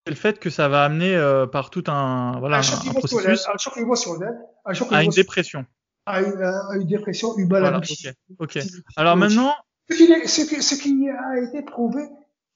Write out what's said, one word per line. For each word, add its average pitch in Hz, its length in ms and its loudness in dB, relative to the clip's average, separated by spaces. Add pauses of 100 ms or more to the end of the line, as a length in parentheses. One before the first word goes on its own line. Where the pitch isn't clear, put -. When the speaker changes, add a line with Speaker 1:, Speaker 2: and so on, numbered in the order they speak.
Speaker 1:
le 151 80 -6
fait 214 240 0
que - 120 -6
ça 147 180 0
va 143 160 4
amener, 160 300 0
euh, 139 320 4
par 127 240 -6
tout 180 180 -6
un, 127 520 -2
voilà, 143 180 0
Speaker 2:
Un 139 40 2
choc 135 220 0
Speaker 1:
un, 262 40 -6
un - 40 -4
Speaker 2:
émotionnel, 247 340 -2
Speaker 1:
processus 220 280 2
Speaker 2:
un 208 40 -6
choc - 180 -10
émotionnel, 233 640 -4 (260)
un 196 100 -6
choc 240 160 -4
Speaker 1:
à - 60 2
une 151 60 4
Speaker 2:
émotionnel. 165 120 0 (100)
Speaker 1:
dépression. 160 420 -6 (400)
Speaker 2:
À 190 160 -2
une, 190 200 -4
à 196 340 -4
une 196 100 -2
dépression, 208 500 -4
une 190 120 0
maladie 170 540 0
Speaker 1:
Voilà, 131 120 -12 (240)
ok, - 0 -
ok. 160 100 -8 (120)
Speaker 2:
psychique. 180 240 -12 (120)
Speaker 1:
Alors 160 180 4
Speaker 2:
Oui. 180 60 6
Speaker 1:
maintenant 226 340 4 (360)
Speaker 2:
Ce 320 60 0
qui 339 80 10
est, 330 220 8
ce - 160 0
qui, 294 200 -4
ce 285 120 0
qui 277 360 0
a 269 320 -6
été 277 200 -8
prouvé, 247 400 -4 (540)